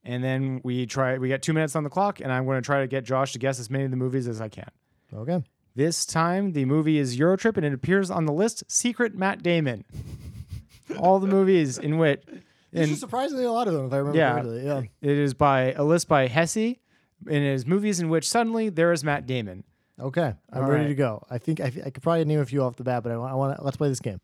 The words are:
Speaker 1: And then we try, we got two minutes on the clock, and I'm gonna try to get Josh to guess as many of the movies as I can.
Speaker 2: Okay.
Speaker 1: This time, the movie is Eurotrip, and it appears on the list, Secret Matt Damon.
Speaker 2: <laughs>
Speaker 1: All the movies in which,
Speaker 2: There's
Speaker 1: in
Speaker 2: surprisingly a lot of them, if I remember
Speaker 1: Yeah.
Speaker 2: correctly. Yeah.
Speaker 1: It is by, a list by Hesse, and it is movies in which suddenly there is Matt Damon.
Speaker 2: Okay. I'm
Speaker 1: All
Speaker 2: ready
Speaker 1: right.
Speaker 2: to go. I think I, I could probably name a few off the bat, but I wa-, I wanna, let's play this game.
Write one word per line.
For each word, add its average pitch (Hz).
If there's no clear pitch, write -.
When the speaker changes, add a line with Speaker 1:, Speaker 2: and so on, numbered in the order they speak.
Speaker 1:
And 123
then 131
we 123
try, 131
we 127
got 135
two 160
minutes 156
on 156
the 143
clock, 196
and 131
I'm 131
gonna 131
try 139
to 135
get 131
Josh 131
to 127
guess 131
as 117
many 135
of 131
the 127
movies 127
as 110
I 110
can. -
Speaker 2:
Okay. 135
Speaker 1:
This 160
time, 175
the 139
movie 156
is 127
Eurotrip, 190
and 175
it 147
appears 180
on 165
the 151
list, 202
Secret 233
Matt 190
Damon. 156
Speaker 2:
<laughs> -
Speaker 1:
All 185
the 190
movies 190
in 151
which, 156
Speaker 2:
There's 160
Speaker 1:
in 151
Speaker 2:
surprisingly 254
a 240
lot 233
of 180
them, 135
if 123
I 139
remember 147
Speaker 1:
Yeah. 139
Speaker 2:
correctly. 123
Yeah. 139
Speaker 1:
It 143
is 143
by, 131
a 147
list 165
by 139
Hesse, 156
and 226
it 147
is 131
movies 190
in 165
which 160
suddenly 226
there 170
is 151
Matt 143
Damon. 104
Speaker 2:
Okay. 131
I'm 131
Speaker 1:
All 135
Speaker 2:
ready 147
Speaker 1:
right. 147
Speaker 2:
to 147
go. 127
I 123
think 156
I, 139
I 139
could -
probably 165
name 151
a 139
few 135
off 123
the 127
bat, 123
but 117
I 117
wa-, 123
I 135
wanna, 135
let's 139
play 147
this 131
game. 95